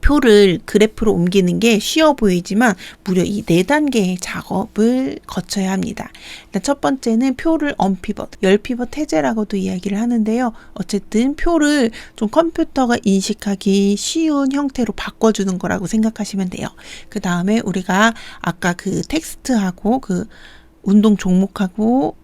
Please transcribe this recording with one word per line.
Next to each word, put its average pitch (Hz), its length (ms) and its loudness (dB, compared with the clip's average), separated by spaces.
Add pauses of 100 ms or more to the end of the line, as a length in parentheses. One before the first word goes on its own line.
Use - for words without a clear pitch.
표를 208 600 6
그래프로 214 480 2
옮기는 180 460 2
게 226 180 4
쉬워 311 340 2
보이지만 202 640 2 (300)
무려 185 180 0
이 202 220 -4
네 175 180 2
단계의 233 560 0
작업을 226 1080 -2
거쳐야 190 460 -4
합니다. - 380 -6 (360)
일단 - 160 -6
첫 277 180 -2
번째는 262 560 0
표를 302 420 0
언피벗, - 520 -2 (120)
열 196 160 4
피벗 240 380 -6
해제라고도 269 600 -2
이야기를 190 420 -4
하는데요. 233 540 0 (220)
어쨌든 220 640 -2
표를 294 540 2 (260)
좀 214 120 -2
컴퓨터가 302 720 0
인식하기 196 960 0
쉬운 285 560 0
형태로 269 420 -2
바꿔주는 196 640 0
거라고 180 280 -4
생각하시면 208 640 -2
돼요. 143 180 -8 (400)
그 208 120 -8
다음에 190 440 0
우리가 196 500 2 (260)
아까 175 340 -2
그 - 280 -4
텍스트하고 226 1000 -2
그 185 260 -4 (560)
운동 208 340 6
종목하고 202 1080 0